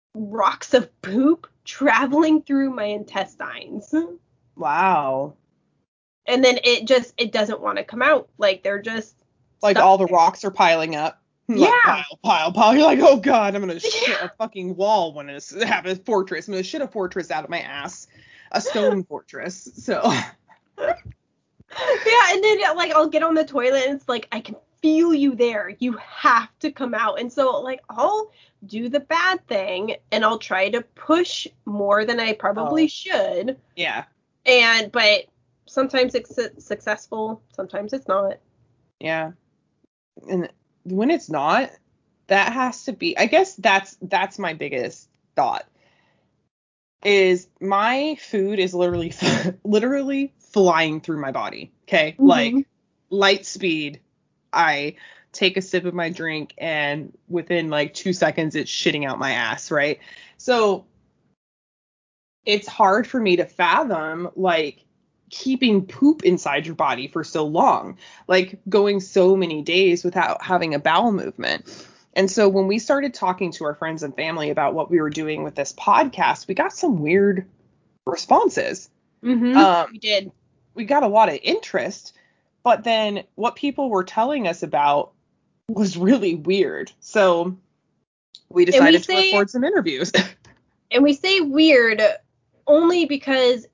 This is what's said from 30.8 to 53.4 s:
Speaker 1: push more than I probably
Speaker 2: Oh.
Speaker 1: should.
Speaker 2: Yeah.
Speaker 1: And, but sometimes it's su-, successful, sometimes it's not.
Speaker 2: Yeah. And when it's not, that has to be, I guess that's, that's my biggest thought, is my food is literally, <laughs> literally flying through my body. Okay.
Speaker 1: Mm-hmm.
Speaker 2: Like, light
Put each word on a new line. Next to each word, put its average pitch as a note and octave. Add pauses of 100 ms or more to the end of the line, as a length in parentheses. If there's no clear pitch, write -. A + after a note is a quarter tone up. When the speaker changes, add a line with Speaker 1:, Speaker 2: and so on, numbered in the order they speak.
Speaker 1:
push - (180)
more G#3
than A#3
I A3
probably A#3+
Speaker 2:
Oh. -
Speaker 1:
should. A#3+ (180)
Speaker 2:
Yeah. C#3+ (400)
Speaker 1:
And, A3+
but G#3 (400)
sometimes C4
it's -
su-, -
successful, A3 (120)
sometimes G3
it's C4+
not. G3 (600)
Speaker 2:
Yeah. D#3+ (960)
And F3+ (340)
when G3+
it's E4
not, D#3 (560)
that G3
has B3+
to B3
be, E3+
I -
guess F4+
that's, G3
that's F#3
my F3+
biggest C#3 (260)
thought, C3 (1400)
is F#3+ (120)
my A#3+
food G3+
is F#3
literally, F3 (260)
<laughs> F#3
literally C4+
flying D#3+
through D#3
my C3+
body. G2+ (160)
Okay. D#3+
Speaker 1:
Mm-hmm. C#4
Speaker 2:
Like, A#3+ (420)
light G3